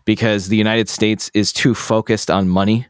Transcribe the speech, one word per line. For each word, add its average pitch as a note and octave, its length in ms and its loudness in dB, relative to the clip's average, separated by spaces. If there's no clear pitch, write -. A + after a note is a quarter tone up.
because G#2+ 440 0
the G#2+ 80 2
United A2 340 2
States G#2+ 420 -2
is G#2 200 0
too B2 220 0
focused - 560 -2
on F#2 180 2
money G2+ 420 0